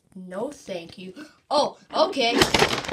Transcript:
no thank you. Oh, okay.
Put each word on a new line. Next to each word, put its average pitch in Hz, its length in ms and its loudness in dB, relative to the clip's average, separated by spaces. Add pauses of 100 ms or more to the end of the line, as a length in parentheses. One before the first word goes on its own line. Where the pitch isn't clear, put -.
(140)
no 185 380 -8
thank 170 440 -12
you. 185 160 -14 (380)
Oh, 269 260 2 (160)
okay. 262 480 2 (520)